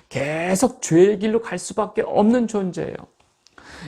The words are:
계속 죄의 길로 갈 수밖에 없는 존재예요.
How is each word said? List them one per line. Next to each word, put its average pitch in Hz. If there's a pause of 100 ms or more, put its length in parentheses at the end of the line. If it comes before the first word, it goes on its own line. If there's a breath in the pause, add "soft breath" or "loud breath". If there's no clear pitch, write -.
계속 165
죄의 185
길로 220
갈 185
수밖에 -
없는 226
존재예요. 185 (920 loud breath)